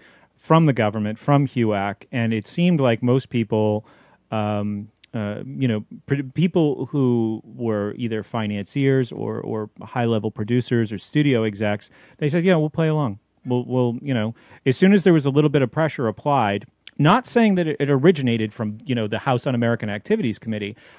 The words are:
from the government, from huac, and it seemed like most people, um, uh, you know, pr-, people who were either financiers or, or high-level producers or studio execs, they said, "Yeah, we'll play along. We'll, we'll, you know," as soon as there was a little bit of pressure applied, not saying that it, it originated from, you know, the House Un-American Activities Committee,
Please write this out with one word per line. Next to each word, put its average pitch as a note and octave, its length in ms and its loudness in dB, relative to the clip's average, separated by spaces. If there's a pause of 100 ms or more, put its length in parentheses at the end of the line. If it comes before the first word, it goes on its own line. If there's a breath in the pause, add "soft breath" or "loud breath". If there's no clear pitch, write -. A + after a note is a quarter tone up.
(380 soft breath)
from E3 300 4
the C#3+ 60 4
government, G#2+ 480 0
from C#3+ 260 2
huac, G#2 640 -2
and A2+ 240 -2
it G#2+ 140 -6
seemed F3 320 0
like A#2+ 200 2
most B2+ 300 0
people, G#2+ 560 -2 (460 soft breath)
um, G#2 560 -4 (260)
uh, G#2 320 -8
you C3+ 220 -4
know, G#2+ 160 -2 (220)
pr-, C#3+ 180 -2 (100)
people D#3 520 0
who A#2+ 580 0
were A2 520 -4
either A2 280 -6
financiers A#2+ 880 -2
or, A2 280 -8
or A2 300 -8 (100)
high-level A2 520 -2
producers A#2 600 -2
or G2+ 60 -8
studio C#3 460 0
execs, G#2 460 -4 (260 soft breath)
they D3+ 120 -2
said, E3 160 0
"Yeah, F#3 120 4
we'll D#3 140 0
play D#3+ 180 0
along. D3 320 -2 (260)
We'll, B2 180 -2
we'll, B2 380 0
you C3+ 120 -4
know," A2+ 200 -2 (320 loud breath)
as C3+ 100 2
soon F#3+ 160 6
as F#3+ 120 4
there F#3 80 6
was D3 140 4
a C#3 40 2
little D3+ 180 4
bit C#3 140 2
of B2 80 -2
pressure D3+ 380 -2
applied, G#2+ 580 0 (340)
not F#3+ 280 4
saying A3 260 4
that E3+ 140 0
it, D3+ 100 -4
it C#3 100 0
originated C3 640 2
from, G#2+ 320 -6
you C3 80 -4
know, A2+ 140 -2
the A2 140 -4
House B2+ 260 0
Un-American A#2 420 0
Activities A#2+ 480 -4
Committee, G#2+ 380 -8 (240 loud breath)